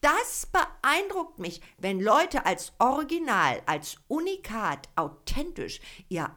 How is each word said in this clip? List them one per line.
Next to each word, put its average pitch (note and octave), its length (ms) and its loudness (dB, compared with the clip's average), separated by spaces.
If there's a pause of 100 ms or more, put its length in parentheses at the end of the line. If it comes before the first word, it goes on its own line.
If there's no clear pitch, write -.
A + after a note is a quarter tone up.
das E4+ 460 2
beeindruckt F4+ 920 0
mich, E3+ 200 -8 (180)
wenn F#3+ 220 -2
Leute C4+ 460 4
als - 320 -2
Original, C4 880 2
als D3+ 300 -4 (100)
Unikat, A3+ 880 -4
authentisch - 880 -4 (280)
ihr E3 280 -4